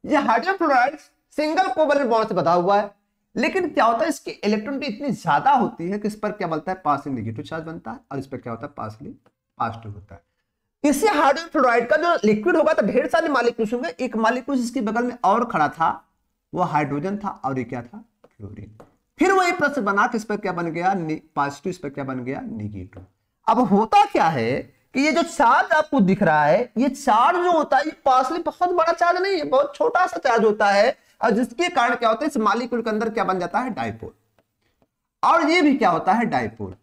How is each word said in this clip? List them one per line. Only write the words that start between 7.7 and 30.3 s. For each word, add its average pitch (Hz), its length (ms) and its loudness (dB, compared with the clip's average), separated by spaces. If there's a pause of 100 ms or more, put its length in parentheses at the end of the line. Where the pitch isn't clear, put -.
है 123 80 -12 (140)
और 139 60 -8
इस 139 80 -10
पर 131 100 -12
क्या 123 160 -10
होता 113 140 -10
है, - 100 -14
पार्शियली 110 380 -14 (440)
पॉजिटिव 113 340 -6
होता 98 220 -20
है। - 80 -20 (600)
इससे 302 240 2
हाइड्रोजन 302 400 2
फ्लोराइड 240 400 2
का 302 80 4
जो 339 280 2
लिक्विड 214 320 2
होगा 311 160 4
तो 311 100 0
ढेर 254 240 0
सारे 330 220 0
मॉलिक्यूल्स 240 440 0
होंगे। 247 160 -4 (160)
एक 226 120 -6
मॉलिक्यूल 247 420 0
इसके 240 220 -4
बगल 220 240 -2
में 240 200 -8
और 220 200 2
खड़ा 156 240 0
था, - 400 -4 (460)
वो 180 80 -2
हाइड्रोजन 151 540 -2
था 202 280 -8
और 135 140 -2
ये 123 60 -4
क्या 120 180 -10
था, - 220 -20 (200)
क्लोरीन। 101 600 -18 (340)
फिर 381 140 4
वही 370 200 2
प्रश्न 285 320 -2
बना 202 220 2
कि 240 100 -4
इस 214 80 -4
पर 208 120 -4
क्या 196 160 -6
बन 170 140 -4
गया, 175 280 0
ने-, 156 260 -4 (160)
पॉजिटिव, 139 340 -4
इस 131 80 -10
पर 143 100 -10
क्या 135 160 -10
बन 127 200 -8
गया, 139 160 -6
नेगेटिव। 104 680 -12 (420)
अब 226 120 4
होता 220 440 4
क्या 240 200 2
है 135 580 -2 (120)
कि 254 60 0
ये 302 120 2
जो 339 100 2
चार्ज 302 500 2
आपको 302 280 2
दिख 190 220 2
रहा 151 220 4
है, 196 340 2
ये 277 100 2
चार्ज 262 480 2
जो 349 160 2
होता 294 240 2
है, 285 80 2
ये 302 80 -6 (120)
पार्शियली 269 380 2
बहुत 359 280 -2
बड़ा 339 220 2
चार्ज 349 300 2
नहीं 392 140 0
है, 294 80 -2
बहुत 285 300 2
छोटा 370 320 2
सा 349 100 -8
चार्ज 233 280 2